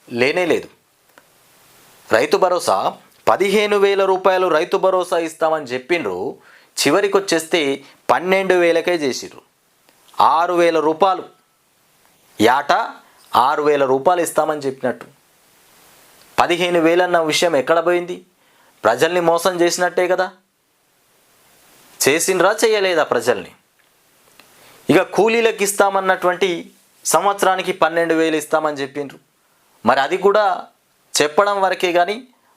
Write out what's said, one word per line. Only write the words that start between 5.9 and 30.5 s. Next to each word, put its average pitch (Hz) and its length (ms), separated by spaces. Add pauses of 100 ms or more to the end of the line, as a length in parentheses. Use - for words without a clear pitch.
చివరికి 196 360
వచ్చేస్తే 160 680 (260)
పన్నెండు 185 440
వేలకే 170 400
చేసిర్రు. 139 480 (800)
ఆరు 156 340
వేల 170 260
రూపాయలు 160 440 (1160)
ఏటా 143 540 (420)
ఆరు 147 260
వేల 147 220
రూపాయలు 135 360
ఇస్తామని 156 400
చెప్పినట్టు 131 460 (1300)
పదిహేను 175 400
వేలు 165 220
అన్న 175 180
విషయం 160 360
ఎక్కడ 165 300
పోయింది? 175 400 (580)
ప్రజల్ని 160 360
మోసం 170 400
చేసినట్టే 175 480
కదా. 185 240 (1800)
చేసిండ్రా 175 560
చేయలేదా 190 400
ప్రజల్ని? 113 460 (1400)
ఇక 170 120
కూలీలకు 220 600
ఇస్తామన్నటువంటి 190 1080 (340)
సంవత్సరానికి 185 680
పన్నెండు 165 420
వేలు 160 220
ఇస్తామని 151 400
చెప్పిండ్రు. 139 420 (680)
మరి 131 140
అది 151 160
కూడా 202 500 (540)